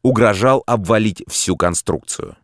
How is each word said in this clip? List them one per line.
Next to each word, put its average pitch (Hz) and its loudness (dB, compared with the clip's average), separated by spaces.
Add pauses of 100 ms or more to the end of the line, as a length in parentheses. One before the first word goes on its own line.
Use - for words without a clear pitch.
угрожал 123 2
обвалить 107 0
всю - -2
конструкцию. - -4